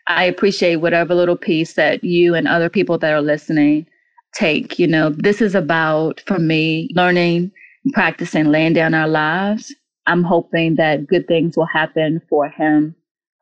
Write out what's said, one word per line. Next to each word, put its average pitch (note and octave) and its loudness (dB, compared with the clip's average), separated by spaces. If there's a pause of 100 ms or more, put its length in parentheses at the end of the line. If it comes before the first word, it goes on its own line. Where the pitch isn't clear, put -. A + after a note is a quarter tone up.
I E3+ 0
appreciate F3+ 0
whatever E3+ 0
little F3 2
piece D#3+ -2
that - 0
you F3 2
and D3+ -2
other E3 0
people F3 -2
that D#3 0
are D3+ 0
listening D3+ 0 (500)
take. D#3 -2
You F3 2
know, D#3+ 2
this G3 0
is G3 0
about, D#3+ 0
for F#3+ -2
me, D#3+ 0
learning, F3 2 (420)
practicing, E3 0
laying D#3+ 2
down D#3+ 2
our D#3 0
lives. E3 -2 (340)
I'm F3 2
hoping E3 0
that D3+ 0
good F3 0
things E3 0
will D#3+ 0
happen D#3+ -2
for D3 0
him, D#3 0 (480)